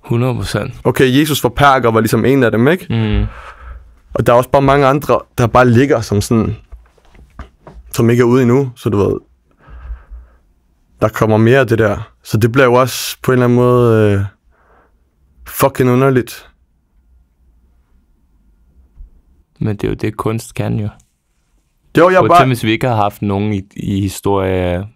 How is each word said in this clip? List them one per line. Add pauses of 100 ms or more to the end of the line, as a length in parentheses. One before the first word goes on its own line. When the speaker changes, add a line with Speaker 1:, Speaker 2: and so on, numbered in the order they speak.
Speaker 1:
Hundrede
procent. (100)
Speaker 2:
Okay,
Jesus
for
Perker
var
ligesom
en
af
dem,
ikke?
Speaker 1:
Mm. (880)
Speaker 2:
Og
der
er
også
bare
mange
andre, (180)
der
bare
ligger
som
sådan, (1400)
som
ikke
er
ude
endnu,
så
du
ved, (1900)
der
kommer
mere
af
det
der. (140)
Så
det
bliver
jo
også
på
en
eller
anden
måde,
øh, (1300)
fucking
underligt. (3000)
Speaker 1:
Men
det
er
jo
det,
kunst
kan
jo. (1080)
Speaker 2:
Jo,
jeg
Speaker 1:
For
Speaker 2:
bare
Speaker 1:
eksempel,
hvis
vi
ikke
har
haft
nogen
i, (140)
i
historie